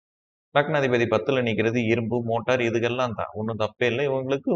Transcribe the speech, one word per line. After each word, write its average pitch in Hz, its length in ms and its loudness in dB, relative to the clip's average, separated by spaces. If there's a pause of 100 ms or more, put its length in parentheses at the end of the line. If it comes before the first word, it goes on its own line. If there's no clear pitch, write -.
(560)
லக்னாதிபதி 139 520 2
பத்துல 113 340 0
நிக்கிறது 113 440 0
இரும்பு, 113 380 0
மோட்டார் 117 360 0
இதுகெல்லாம் 117 560 0
தான். 92 180 -6
ஒண்ணும் 107 260 -6
தப்பே 110 280 0
இல்லை. 120 200 0
இவங்களுக்கு, 135 480 -2